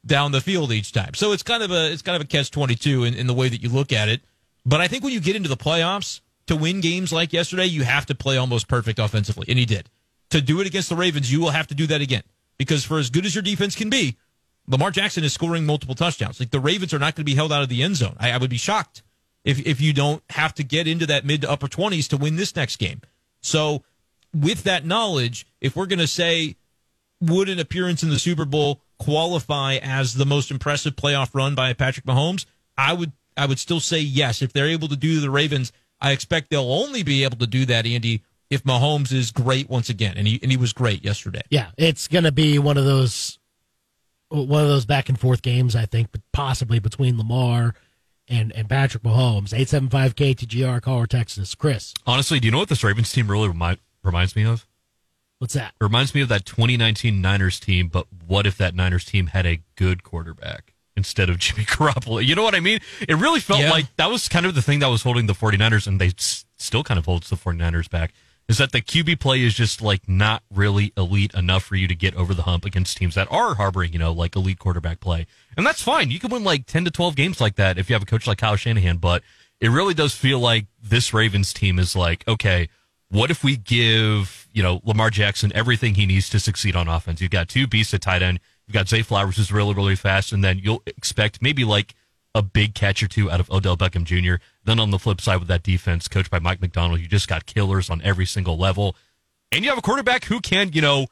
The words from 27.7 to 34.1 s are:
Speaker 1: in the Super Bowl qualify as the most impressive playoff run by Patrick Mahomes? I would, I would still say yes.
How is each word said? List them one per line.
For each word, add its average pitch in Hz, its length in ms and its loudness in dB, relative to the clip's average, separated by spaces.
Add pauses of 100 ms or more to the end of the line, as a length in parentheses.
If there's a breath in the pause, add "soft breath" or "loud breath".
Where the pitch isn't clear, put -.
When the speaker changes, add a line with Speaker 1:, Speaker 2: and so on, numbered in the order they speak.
Speaker 1:
in 165 80 0
the 139 80 2
Super 160 260 -2
Bowl 143 360 0 (180)
qualify 147 840 -2
as 131 320 -2
the 135 120 0
most 143 240 0
impressive 143 460 -4
playoff 139 380 -2
run 139 200 0
by 127 180 0
Patrick 131 340 -4
Mahomes? 151 400 0 (320)
I 139 140 2
would, 170 200 -4 (240)
I 139 100 0
would 135 120 0
still 170 220 -2
say 160 200 -2
yes. 139 420 0